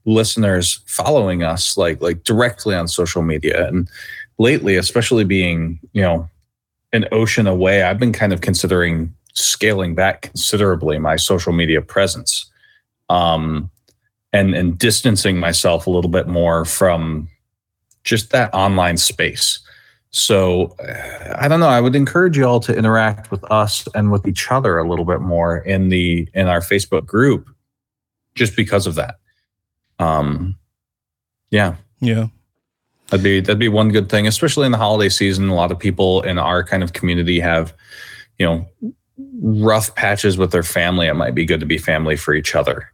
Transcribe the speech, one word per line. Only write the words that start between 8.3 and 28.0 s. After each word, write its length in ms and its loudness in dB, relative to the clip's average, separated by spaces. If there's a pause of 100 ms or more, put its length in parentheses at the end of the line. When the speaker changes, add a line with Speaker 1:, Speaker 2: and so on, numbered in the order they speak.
Speaker 1:
of 80 -4
considering 720 0 (200)
scaling 600 -2
back 280 0
considerably 760 0
my 160 0
social 380 0
media 280 2
presence, 680 -4 (580)
um, 600 0 (640)
and, 200 2
and 240 -2
distancing 640 0
myself 480 0
a 20 0
little 220 0
bit 160 0
more 380 0
from 600 -2 (760)
just 280 -2
that 220 2
online 440 2
space. 600 -2 (520)
So, 680 2
uh, 600 -12
I 80 0
don't 120 4
know. 80 6
I 140 6
would 140 2
encourage 420 2
you 80 4
all 140 4
to 160 0
interact 560 0
with 180 -6
us 460 0
and 160 2
with 160 0
each 240 -4
other 260 2
a 100 0
little 180 -2
bit 160 0
more 360 0
in 320 0
the, 460 0
in 120 2
our 120 2
Facebook 460 -2
group, 440 2 (840)